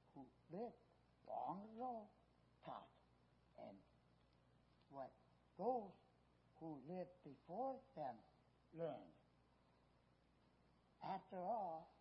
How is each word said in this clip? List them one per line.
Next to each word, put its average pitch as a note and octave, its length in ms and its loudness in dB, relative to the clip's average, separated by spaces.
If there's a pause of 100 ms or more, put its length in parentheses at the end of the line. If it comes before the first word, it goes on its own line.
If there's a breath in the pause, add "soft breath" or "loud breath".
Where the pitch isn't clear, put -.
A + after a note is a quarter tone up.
(140)
who C3+ 100 -8 (240)
lived G3+ 280 -2 (520)
long A#2 320 2 (160)
ago A3+ 320 0 (560)
taught A#2+ 240 -6 (680)
and G#2+ 180 -8 (1120)
what C3+ 220 -2 (480)
those G#3+ 340 6 (680)
who D#3 300 -2
lived F3+ 240 -2 (120)
before G3 520 0 (160)
them C3 240 0 (560)
learned. D#3+ 440 0 (1900)
After F#3+ 320 -2
all, F3+ 640 2